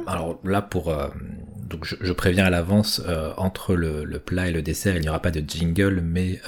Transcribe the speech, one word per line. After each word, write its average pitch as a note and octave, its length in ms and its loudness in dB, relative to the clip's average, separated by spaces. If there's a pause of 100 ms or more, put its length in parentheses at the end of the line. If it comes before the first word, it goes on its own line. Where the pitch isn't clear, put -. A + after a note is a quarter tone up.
alors E2+ 340 -4
là, G2 200 0
pour, F2 260 -4
euh, D2 180 0 (640)
donc D#2+ 160 -8
je, - 160 -6
je F#2 120 0
préviens F#2+ 340 4
à F#2 40 6
l'avance, F#2 560 4
euh, D#2+ 300 -2
entre F#2 400 0
le, D#2 280 0
le D2+ 140 -6
plat F2+ 300 -2
et E2+ 40 2
le D#2+ 100 0
dessert, D#2+ 340 0
il E2 60 0
n'y D2+ 60 0
aura D#2+ 120 0
pas F#2 100 2
de D#2 160 0
jingle, F2 540 2
mais, F2+ 480 0